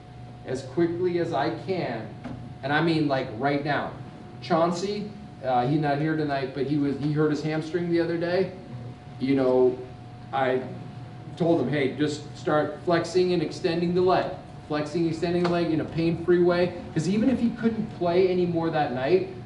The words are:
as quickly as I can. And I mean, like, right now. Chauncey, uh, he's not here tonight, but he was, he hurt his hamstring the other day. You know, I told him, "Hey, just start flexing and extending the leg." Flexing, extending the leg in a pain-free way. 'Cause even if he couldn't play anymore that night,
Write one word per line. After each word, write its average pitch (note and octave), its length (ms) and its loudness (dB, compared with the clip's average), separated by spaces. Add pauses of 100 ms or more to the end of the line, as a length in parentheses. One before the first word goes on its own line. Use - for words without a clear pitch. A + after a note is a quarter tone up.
(480)
as B2+ 160 -6
quickly F3 560 0
as E3 140 -2
I D#3 180 0 (160)
can. B2+ 400 -4 (560)
And C#3 100 0
I D#3 80 4
mean, D#3+ 260 4
like, C3 300 0
right C#3 260 0
now. C#3 300 -2 (480)
Chauncey, F3+ 680 0 (360)
uh, B2 220 2
he's D3+ 120 2
not C#3+ 200 2
here D#3 180 0
tonight, C#3 380 -2
but C3 100 0
he D3+ 120 2
was, C#3 200 2
he D3 160 0
hurt D3+ 160 4
his C#3+ 140 0
hamstring D#3+ 480 -2
the E3+ 100 4
other E3 160 0
day. F3+ 340 0 (680)
You C3+ 160 2
know, B2+ 420 6 (560)
I B2+ 280 2 (760)
told D#3+ 240 4
him, B2 80 0
"Hey, C#3 260 0
just D3 400 -2
start D3+ 480 0
flexing F3+ 480 2
and F3 100 2
extending E3+ 520 0
the F3+ 80 4
leg." F3+ 300 4 (360)
Flexing, D3+ 400 0
extending F3 360 0
the E3+ 60 2
leg E3+ 220 2
in D3+ 80 0
a B2+ 60 -2
pain-free E3+ 580 2
way. F3 300 4 (200)
'Cause D#3 140 0
even A3+ 220 2
if A#3+ 100 2
he A3+ 120 2
couldn't G#3+ 340 0 (120)
play F3 320 4
anymore E3+ 400 2
that B2 240 0
night, D3+ 360 2 (160)